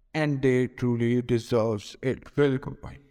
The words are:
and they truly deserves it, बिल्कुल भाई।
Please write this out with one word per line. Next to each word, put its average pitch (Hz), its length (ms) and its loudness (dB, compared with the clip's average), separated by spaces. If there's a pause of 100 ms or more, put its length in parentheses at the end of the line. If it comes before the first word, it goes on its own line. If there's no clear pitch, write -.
(140)
and 147 280 0
they 127 260 4 (100)
truly 120 340 2 (200)
deserves 113 580 0 (140)
it, - 320 -4
बिल्कुल 139 480 0
भाई। 71 120 -16 (140)